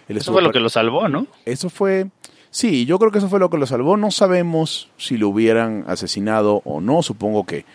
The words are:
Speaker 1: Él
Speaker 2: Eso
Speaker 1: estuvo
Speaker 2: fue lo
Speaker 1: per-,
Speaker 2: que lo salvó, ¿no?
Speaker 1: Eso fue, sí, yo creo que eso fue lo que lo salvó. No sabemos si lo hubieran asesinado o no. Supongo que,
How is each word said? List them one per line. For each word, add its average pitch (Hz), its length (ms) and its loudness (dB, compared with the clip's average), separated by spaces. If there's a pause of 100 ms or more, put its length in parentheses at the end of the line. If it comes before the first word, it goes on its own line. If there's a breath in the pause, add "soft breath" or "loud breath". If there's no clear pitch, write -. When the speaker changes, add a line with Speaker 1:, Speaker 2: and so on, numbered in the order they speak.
Speaker 1:
Él 107 80 -8
Speaker 2:
Eso 107 60 -2
Speaker 1:
estuvo - 140 -2
Speaker 2:
fue 190 60 6
lo 160 80 4
Speaker 1:
per-, - 40 -2
Speaker 2:
que 123 80 2
lo 113 80 2
salvó, 120 400 0
¿no? 139 180 -2 (160)
Speaker 1:
Eso 131 260 -6
fue, 190 380 -2 (420 loud breath)
sí, 143 360 0
yo 165 120 2
creo 220 140 4
que 208 60 0
eso 202 100 2
fue 190 140 2
lo 180 80 2
que 165 80 -2
lo 143 80 0
salvó. 135 320 0
No 208 120 0
sabemos 175 840 0
si - 220 -4
lo 107 100 2
hubieran 110 580 2
asesinado 104 800 -2
o 73 160 -8
no. 131 240 0
Supongo 107 420 -2
que, 78 300 -10